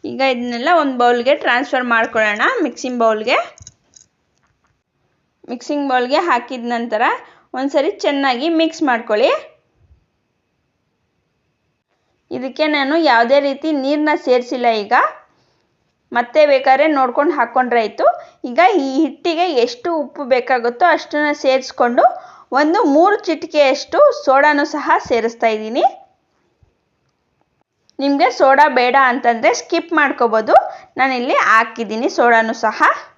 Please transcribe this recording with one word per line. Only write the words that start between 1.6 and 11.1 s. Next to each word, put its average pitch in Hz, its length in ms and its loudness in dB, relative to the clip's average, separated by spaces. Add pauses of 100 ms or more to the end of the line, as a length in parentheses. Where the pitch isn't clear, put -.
ಮಾಡ್ಕೊಳ್ಳೋಣ, 226 480 0 (220)
ಮಿಕ್ಸಿಂಗ್ 247 400 -6
ಬೌಲ್ಗೆ. 220 340 0 (2250)
ಮಿಕ್ಸಿಂಗ್ 285 400 -6
ಬೌಲ್ಗೆ 254 360 0
ಹಾಕಿದ 240 480 -4
ನಂತರ 233 260 -4 (560)
ಒಂದ್ಸರಿ 277 320 -2 (140)
ಚೆನ್ನಾಗಿ 277 420 -2 (140)
ಮಿಕ್ಸ್ 320 280 -2
ಮಾಡ್ಕೊಳ್ಳಿ. 226 400 0 (3000)